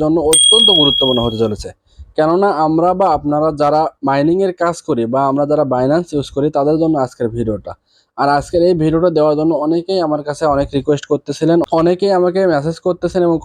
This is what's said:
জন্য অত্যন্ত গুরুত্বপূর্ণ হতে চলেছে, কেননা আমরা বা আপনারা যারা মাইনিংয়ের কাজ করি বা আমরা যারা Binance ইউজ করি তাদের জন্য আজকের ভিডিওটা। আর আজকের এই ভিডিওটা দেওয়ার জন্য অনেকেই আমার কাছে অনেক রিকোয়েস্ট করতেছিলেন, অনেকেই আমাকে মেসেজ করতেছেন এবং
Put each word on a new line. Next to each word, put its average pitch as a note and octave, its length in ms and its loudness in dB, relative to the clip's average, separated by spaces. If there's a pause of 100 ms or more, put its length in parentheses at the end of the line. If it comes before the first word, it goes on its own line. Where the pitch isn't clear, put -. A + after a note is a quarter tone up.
জন্য D#3 160 0 (140)
অত্যন্ত - 360 4 (120)
গুরুত্বপূর্ণ C3 460 0
হতে A2 180 -2
চলেছে, G#2 260 -4 (480)
কেননা E3+ 320 2 (160)
আমরা E3 240 2 (100)
বা F#3+ 80 2 (100)
আপনারা D3 320 0 (120)
যারা D3+ 200 2 (260)
মাইনিংয়ের E3+ 540 2
কাজ E3+ 140 0 (120)
করি A#2+ 160 -2 (100)
বা C3 160 0
আমরা C#3 220 0
যারা D3+ 120 2 (100)
Binance C#3+ 400 0
ইউজ C#3+ 220 -4
করি C#3+ 120 0 (100)
তাদের D3 240 0
জন্য D#3+ 140 0 (100)
আজকের B2 300 -6
ভিডিওটা। G#2+ 380 -6 (440)
আর C#3 100 0 (100)
আজকের E3 300 -2
এই F#3 160 2
ভিডিওটা D#3+ 340 2
দেওয়ার D3+ 220 2
জন্য D#3+ 120 0 (140)
অনেকেই F3 420 -2
আমার D3+ 200 -4
কাছে D3 160 -6 (100)
অনেক C#3+ 140 0 (100)
রিকোয়েস্ট C#3 340 -2
করতেছিলেন, D#3 460 0 (220)
অনেকেই F3+ 400 0
আমাকে F3+ 200 0 (140)
মেসেজ D3+ 320 -2
করতেছেন F3+ 420 -2
এবং E3 180 2